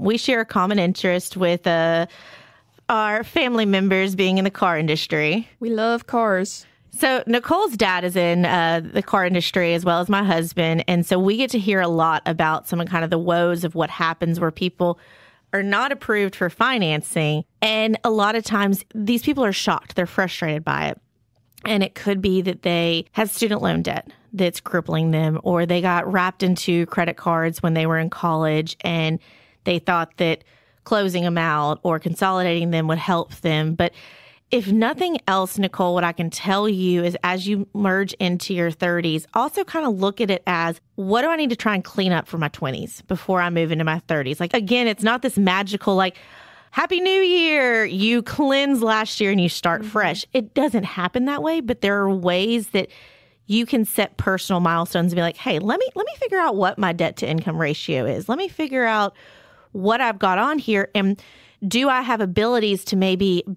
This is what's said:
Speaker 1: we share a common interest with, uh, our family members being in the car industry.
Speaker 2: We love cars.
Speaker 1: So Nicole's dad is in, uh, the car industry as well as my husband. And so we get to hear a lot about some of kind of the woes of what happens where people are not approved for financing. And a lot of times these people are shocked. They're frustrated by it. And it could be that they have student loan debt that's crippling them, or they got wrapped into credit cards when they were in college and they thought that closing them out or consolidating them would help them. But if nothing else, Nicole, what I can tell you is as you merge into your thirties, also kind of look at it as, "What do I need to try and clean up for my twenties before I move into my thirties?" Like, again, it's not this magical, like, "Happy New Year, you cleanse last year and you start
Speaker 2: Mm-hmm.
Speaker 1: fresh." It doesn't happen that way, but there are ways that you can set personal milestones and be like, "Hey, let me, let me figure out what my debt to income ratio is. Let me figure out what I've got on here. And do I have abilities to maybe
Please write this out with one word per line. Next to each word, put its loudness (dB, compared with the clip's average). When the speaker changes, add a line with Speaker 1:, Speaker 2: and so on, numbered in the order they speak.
Speaker 1:
we 2
share 0
a -2
common 0
interest 0
with, 0
uh, 2
our 0
family 0
members 2
being 2
in 2
the 2
car 0
industry. 0
Speaker 2:
We -4
love 0
cars. 0
Speaker 1:
So 0
Nicole's 2
dad 2
is 0
in, 4
uh, 2
the -2
car -2
industry 0
as -2
well 2
as -2
my 2
husband. 0
And 2
so 2
we 2
get 0
to 0
hear 0
a 2
lot 2
about 0
some -2
of -4
kind 0
of -2
the 2
woes 2
of -4
what -2
happens -2
where 0
people -2
are 0
not 0
approved -2
for -2
financing. 0
And 0
a 2
lot 2
of -2
times 0
these 0
people 0
are 2
shocked. -4
They're 0
frustrated -4
by -2
it. -8
And 2
it -4
could -2
be 2
that -4
they 0
have -2
student -2
loan 0
debt -6
that's -2
crippling -2
them, 0
or 2
they 0
got 0
wrapped 0
into 2
credit -2
cards 0
when 2
they 0
were 2
in 0
college -2
and -2
they 0
thought -2
that 0
closing 0
them 0
out 0
or 0
consolidating 0
them 0
would 0
help -2
them. 0
But 0
if 0
nothing 2
else, 0
Nicole, 0
what 2
I 2
can -4
tell 0
you 2
is -2
as -2
you -2
merge 0
into -2
your 0
thirties, -2
also 0
kind -6
of -2
look -2
at 0
it -4
as, -2
"What 0
do 2
I 0
need 0
to -2
try 0
and -2
clean -2
up 0
for -10
my 0
twenties -8
before 0
I 0
move 0
into -2
my -2
thirties?" -2
Like, -4
again, 2
it's -2
not 2
this -2
magical, 2
like, 2
"Happy 0
New 2
Year, 4
you 2
cleanse 0
last 0
year 2
and 2
you 2
start -2
Speaker 2:
Mm-hmm. -10
Speaker 1:
fresh." -2
It -2
doesn't 0
happen -4
that -4
way, -2
but -4
there 0
are 2
ways 0
that -2
you 0
can 2
set -2
personal 0
milestones 0
and -2
be 2
like, -2
"Hey, -2
let -2
me, 0
let -4
me -8
figure -2
out 0
what 0
my 2
debt -2
to -4
income -2
ratio -2
is. -4
Let -2
me -4
figure -2
out 0
what 0
I've -2
got 2
on 0
here. 0
And 0
do 2
I 2
have 0
abilities 2
to -2
maybe 2